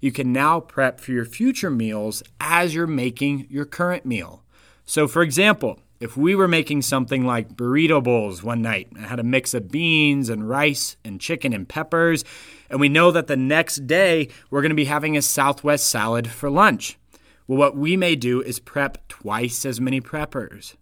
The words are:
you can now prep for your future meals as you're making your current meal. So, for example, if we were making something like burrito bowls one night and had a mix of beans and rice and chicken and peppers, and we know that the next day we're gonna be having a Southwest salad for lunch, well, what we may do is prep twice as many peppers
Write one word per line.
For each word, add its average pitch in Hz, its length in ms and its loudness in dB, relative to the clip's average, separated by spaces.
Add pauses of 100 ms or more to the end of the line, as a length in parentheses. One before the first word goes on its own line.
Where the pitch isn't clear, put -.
you 139 100 0
can 127 220 -2
now 147 260 2
prep 135 400 -2
for - 140 -10
your 120 120 -2
future 214 460 -2
meals 110 540 -4 (160)
as 170 340 0
you're 170 140 -2
making 139 600 -4
your 143 160 -6
current 175 400 -4
meal. 95 380 -8 (420)
So, 151 220 0
for 165 160 2
example, 156 560 2 (260)
if 113 140 -8
we 165 160 4
were 190 120 4
making 160 360 2
something 131 420 0
like 120 320 -2
burrito 143 480 2
bowls 107 380 0
one 117 180 -4
night 110 340 -2
and 107 120 -14
had 120 120 -4
a 117 40 -2
mix 127 320 0
of 101 160 -4
beans 147 580 2
and 107 180 -4
rice 139 560 -2
and 101 160 -10
chicken 139 360 -4
and 95 120 -6
peppers, 165 600 0 (420)
and 135 100 -6
we 139 120 4
know 165 200 6
that 160 160 0
the 139 120 0
next 143 480 0
day 165 420 2 (220)
we're 139 100 0
gonna 156 140 2
be 151 100 2
having 151 320 -2
a 143 60 0
Southwest 143 640 0
salad 117 420 0
for 143 220 -6
lunch, 160 480 2 (500)
well, 131 80 0
what 139 180 4
we 151 220 0
may 175 200 2
do 123 260 0
is 123 160 -8
prep - 500 -6
twice 117 560 -6
as 123 160 -6
many 131 220 -2
peppers - 800 -10